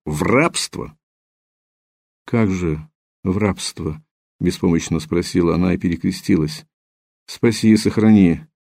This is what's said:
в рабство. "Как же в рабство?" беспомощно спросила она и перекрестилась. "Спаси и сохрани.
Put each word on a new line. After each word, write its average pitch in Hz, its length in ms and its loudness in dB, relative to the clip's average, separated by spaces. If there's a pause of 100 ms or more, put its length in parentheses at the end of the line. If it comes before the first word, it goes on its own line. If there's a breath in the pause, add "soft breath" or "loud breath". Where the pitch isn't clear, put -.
в - 160 -4
рабство. 120 720 -2 (1300)
"Как 117 260 0
же 82 380 -4 (340)
в 92 140 -2
рабство?" 87 640 -4 (380)
беспомощно 85 580 0
спросила 85 580 -2
она 90 180 0
и - 20 -2
перекрестилась. 87 880 -2 (640)
"Спаси 110 460 2
и 110 40 6
сохрани. 107 640 4 (240)